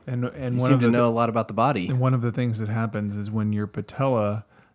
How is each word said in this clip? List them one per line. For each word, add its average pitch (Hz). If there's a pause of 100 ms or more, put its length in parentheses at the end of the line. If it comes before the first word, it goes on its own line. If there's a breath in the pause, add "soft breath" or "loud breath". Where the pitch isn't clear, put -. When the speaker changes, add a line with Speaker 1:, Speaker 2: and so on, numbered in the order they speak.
Speaker 1:
And, 123
and 123
Speaker 2:
You 123
Speaker 1:
one 127
Speaker 2:
seem 139
Speaker 1:
of 127
Speaker 2:
to 120
Speaker 1:
the 117
Speaker 2:
know 120
Speaker 1:
th-, 117
Speaker 2:
a -
lot 117
about 113
the 107
body. 110
Speaker 1:
and 127
one 131
of 127
the 117
things 120
that 110
happens 107
is 104
when 107
your 104
patella 107 (300 soft breath)